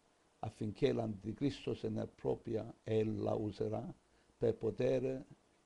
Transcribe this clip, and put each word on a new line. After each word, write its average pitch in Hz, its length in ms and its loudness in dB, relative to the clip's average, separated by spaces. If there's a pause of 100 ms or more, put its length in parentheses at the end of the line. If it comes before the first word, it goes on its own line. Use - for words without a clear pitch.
(400)
affinché 113 520 0
l'anticristo 117 840 -2
se 110 140 -4
ne 110 140 -2
appropria 117 800 -4
e 110 220 2
la 107 300 0
userà 110 600 -2 (420)
per 117 200 4
poter 131 680 0 (420)